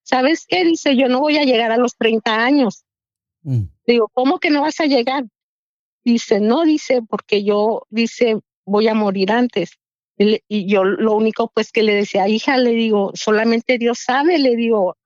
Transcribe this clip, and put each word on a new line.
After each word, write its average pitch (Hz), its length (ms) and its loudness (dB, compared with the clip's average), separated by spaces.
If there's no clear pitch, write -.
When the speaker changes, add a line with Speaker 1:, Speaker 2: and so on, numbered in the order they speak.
Speaker 1:
"¿sabes 269 460 -2
qué?", 370 160 0
dice, 311 320 0
"yo 262 120 2
no 254 120 0
voy 302 180 0
a 294 60 0
llegar 233 280 0
a 226 60 0
los 247 180 -2
treinta 226 480 0
años". 262 400 0
Speaker 2:
Mm. 127 220 -2
Speaker 1:
Digo, 233 280 2
"¿Cómo 269 260 -2
que 349 100 -2
no 285 120 0
vas 311 180 -4
a 311 60 0
llegar?". 262 380 -2
Dice, 233 360 0
"No", 240 240 2
dice, 302 380 0
"porque 208 420 -4
yo", 208 460 0
dice, 226 500 -2
"voy 208 240 0
a 220 60 0
morir 196 380 0
antes". 233 400 -2
Y 202 80 2
le, 214 240 0
y 208 200 -4
yo 196 160 2
lo 214 300 0
único, 220 400 -2
pues, 220 180 -4
que 220 100 0
le 214 120 2
decía, 202 340 0
"Hija", 220 300 0
le 240 140 2
digo, 214 420 0
"solamente 226 640 0
Dios 233 220 -2
sabe", 294 380 0
le 254 180 2
digo, 220 500 0